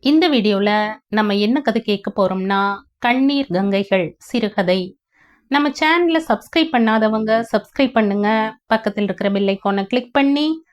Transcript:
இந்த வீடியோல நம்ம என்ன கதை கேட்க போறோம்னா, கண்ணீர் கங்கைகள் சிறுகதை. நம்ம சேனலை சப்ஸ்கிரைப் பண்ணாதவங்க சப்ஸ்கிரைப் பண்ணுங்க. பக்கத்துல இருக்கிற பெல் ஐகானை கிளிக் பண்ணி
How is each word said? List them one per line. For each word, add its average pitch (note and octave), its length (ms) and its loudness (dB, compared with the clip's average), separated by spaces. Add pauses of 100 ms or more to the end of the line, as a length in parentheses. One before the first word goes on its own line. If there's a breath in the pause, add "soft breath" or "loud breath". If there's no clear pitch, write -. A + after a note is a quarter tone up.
இந்த D#4+ 280 2
வீடியோல G#3+ 680 0 (120)
நம்ம G#3 280 0
என்ன A3 240 0
கதை A#3 220 -2
கேட்க G3+ 340 -4
போறோம்னா, G3 600 -2 (220)
கண்ணீர் C4+ 480 0
கங்கைகள் G3 720 -2
சிறுகதை. F#3+ 800 -2 (500 soft breath)
நம்ம C#4+ 200 0
சேனலை E4 600 0
சப்ஸ்கிரைப் D#4+ 440 -2
பண்ணாதவங்க A3 720 2 (100)
சப்ஸ்கிரைப் B3+ 400 0
பண்ணுங்க. G#3+ 680 0 (160)
பக்கத்துல G#3 280 -2
இருக்கிற G3+ 280 -2
பெல் G3+ 160 0
ஐகானை G3 380 -2
கிளிக் B3 280 -4
பண்ணி C#4+ 500 0 (100)